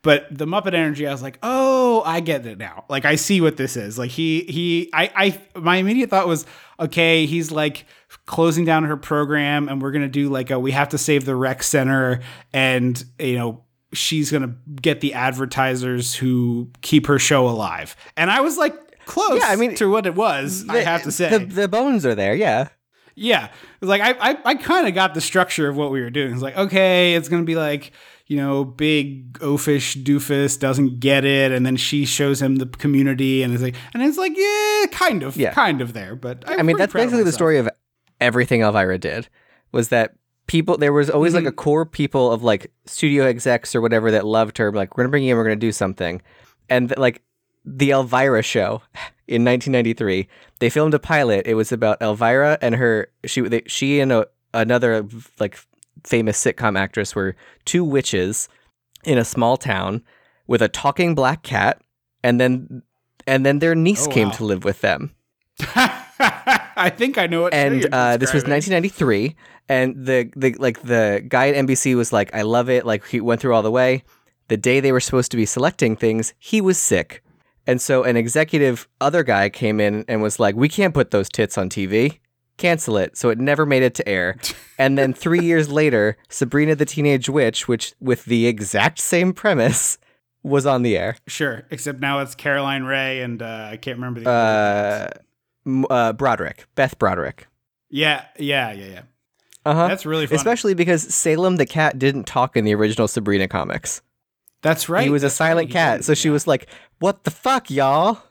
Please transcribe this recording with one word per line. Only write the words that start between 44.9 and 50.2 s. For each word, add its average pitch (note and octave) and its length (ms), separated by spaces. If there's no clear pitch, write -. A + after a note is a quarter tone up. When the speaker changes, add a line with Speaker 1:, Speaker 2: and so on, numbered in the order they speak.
Speaker 2:
"We're B2 80
gonna B2+ 60
bring C#3+ 140
you B2+ 80
in, A#2 40
we're A2+ 80
gonna A2 120
do A2 160
something." F#2 500
And, B2+ 260
like, B2+ 240
the C#3 260
Elvira B2+ 500
show G#2+ 400
in A#2 160
nineteen B2 300
ninety-three, A2+ 560